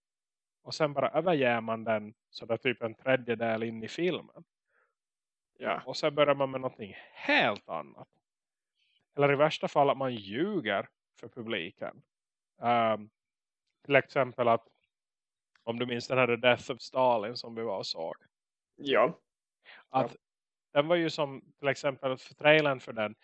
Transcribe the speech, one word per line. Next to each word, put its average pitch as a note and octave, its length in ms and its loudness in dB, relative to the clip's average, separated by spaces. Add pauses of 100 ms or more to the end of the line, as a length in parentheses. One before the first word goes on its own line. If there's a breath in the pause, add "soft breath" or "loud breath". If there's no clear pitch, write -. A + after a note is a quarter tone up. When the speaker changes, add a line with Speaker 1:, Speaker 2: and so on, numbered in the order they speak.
(640)
Speaker 1:
Och B2+ 120 -12
sen D3 180 0
bara C#3 180 0
överger C#3 500 2
man A2+ 240 -4
den A2 300 -2 (160)
så - 160 -18
där A2+ 100 -2
typ B2 260 -2
en A2+ 120 -4
tredjedel A#2 680 -2
in A2+ 220 -6
i G#2+ 40 -8
filmen. D#3+ 560 -4 (1120)
Speaker 2:
Ja. A2 280 -2
Speaker 1:
Och C3 100 -10
sen D3+ 180 -2
börjar C#3+ 200 4
man C#3 160 -2
med C3 100 -6
någonting A#2 340 -10 (180)
helt G#3+ 560 0
annat. D2+ 400 -10 (1080)
Eller C#3+ 160 4
i C#3 40 2
värsta D3+ 320 2
fall C#3+ 220 4
att B2 60 2
man C3 180 -4
ljuger A2 760 -4 (320)
för A#2 80 -14
publiken. G#2+ 760 -8 (600)
Ehm, A2+ 480 0 (760)
till C#3 120 4
exempel B2+ 520 2
att, A#2 200 4 (960)
om A#2 140 -6
du B2 80 -2
minns A#2+ 220 -6
den C3 100 0
här B2 80 4
The A#2 100 2
Death B2 340 4
of B2 100 -8
Stalin B2 560 0
som A#2 180 -12
vi A2+ 80 -8
var G#2 160 -4
och B2 80 -8
såg. E2 280 -8 (640)
Speaker 2:
Ja. C3+ 420 0 (720 loud breath)
Speaker 1:
Att B2 240 0
Speaker 2:
Ja. - 60 -20 (540)
Speaker 1:
den D3 160 2
var F3 80 4
ju E3 140 0
som, C#3 320 -6 (160)
till C#3+ 100 -4
exempel C3 480 -2
för - 180 -18
trailern D3 460 6
för - 120 -14
den, G#2+ 320 -4